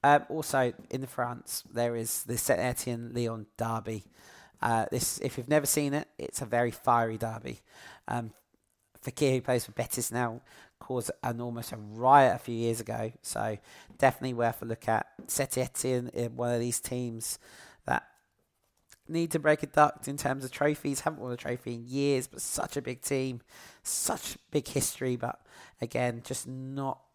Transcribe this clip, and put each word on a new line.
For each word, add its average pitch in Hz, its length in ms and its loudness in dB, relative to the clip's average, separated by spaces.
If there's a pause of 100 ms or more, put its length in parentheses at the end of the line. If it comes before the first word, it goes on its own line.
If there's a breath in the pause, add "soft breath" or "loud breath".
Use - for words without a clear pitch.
Um, 143 260 6
also, 135 460 0 (160)
in 135 160 -4
France, - 640 -6
there 120 240 0
is - 280 -2
the 117 120 -2
Saint - 240 2
Etienne 120 540 -2
Lyon 113 320 -2 (100)
derby. 113 480 -4 (560 loud breath)
Uh, 113 300 2
this, - 300 -2
if - 180 -4
you've 120 100 -8
never 147 160 4
seen 143 300 2
it, 151 120 -2 (120)
it's - 240 -8
a 120 40 -6
very 120 240 2
fiery 113 460 2
derby. 113 460 -8 (440 loud breath)
Um, 117 280 -4 (680)
Fekir, 139 300 2
who 127 80 2
plays 123 240 0
for - 80 -14
Betis - 400 -4
now, 120 300 -2 (360 loud breath)
caused 123 320 -4 (120)
an, 120 180 -4
almost 117 320 -8
a 117 60 -10
riot 120 580 8
a - 20 -8
few 117 160 -6
years 117 260 0
ago. 113 320 -4 (100)
So 110 340 -4 (400 loud breath)
definitely 127 380 2
worth 117 260 0
a 117 60 -8
look 113 220 -4
at. 110 180 2 (200)
Saint - 300 -2
Etienne, 127 580 0
uh, 120 140 -2
one 120 240 -2
of 117 80 2
these 120 200 -2
teams 120 580 -6 (480 loud breath)
that 64 200 2 (1000)
need 165 240 -2
to 160 80 0
break 151 240 4
a 147 40 -4
duck - 420 4
in 143 80 -4
terms 135 280 -2
of 127 60 -6
trophies. 147 500 0
Haven't 156 200 -4
won 123 120 -6
a 120 40 -6
trophy 123 380 -6
in 117 120 -10
years, 135 400 2
but - 140 -14
such - 380 -4
a 123 40 -4
big 123 200 -8
team, 131 400 -2 (400 loud breath)
such - 560 -4 (120)
big 147 160 0
history. 131 500 -2
But 123 260 -6 (400 loud breath)
again, 120 420 -2
just - 240 -6
not 131 520 -6 (140)